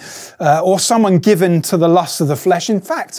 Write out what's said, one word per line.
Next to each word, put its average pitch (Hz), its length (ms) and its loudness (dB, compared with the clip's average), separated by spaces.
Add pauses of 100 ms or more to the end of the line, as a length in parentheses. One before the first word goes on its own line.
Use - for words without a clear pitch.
(380)
uh, 160 240 2
or 185 160 2
someone 208 400 2
given 175 440 2
to - 140 -4
the 165 120 2
lust 170 320 0
of 147 80 0
the 147 80 -2
flesh. 180 340 -2
In 202 100 0
fact, - 380 -8